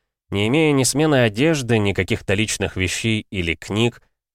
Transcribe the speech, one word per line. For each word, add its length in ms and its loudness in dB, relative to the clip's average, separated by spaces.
не 180 -2
имея 260 2
ни 100 2
смены 400 2
одежды, 540 0
ни 160 2
каких-то 400 -2
личных 420 -2
вещей 540 -2
или 260 -4
книг, 460 -2